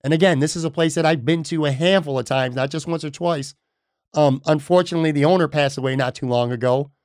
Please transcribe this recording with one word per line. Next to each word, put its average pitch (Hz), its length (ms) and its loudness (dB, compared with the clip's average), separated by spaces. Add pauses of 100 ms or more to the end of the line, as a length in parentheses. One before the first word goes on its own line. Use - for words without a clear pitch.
and 143 80 0
again, 165 260 4
this 151 160 0
is 165 100 -6
a 156 60 -2
place 165 240 0
that 165 120 0
I've 151 180 0
been 165 200 0
to 156 220 -2
a 139 60 0
handful 151 460 0
of 123 80 -6
times, 131 280 -2
not 131 160 -2
just 156 160 -8
once 165 180 -4
or 147 60 -8
twice. 143 440 -4 (600)
Um, 139 320 4
unfortunately, 160 640 2
the 143 140 2
owner 170 240 4
passed 143 300 -2
away 131 180 -2
not 127 180 -2
too 127 140 -6
long 120 240 0
ago 127 400 0 (120)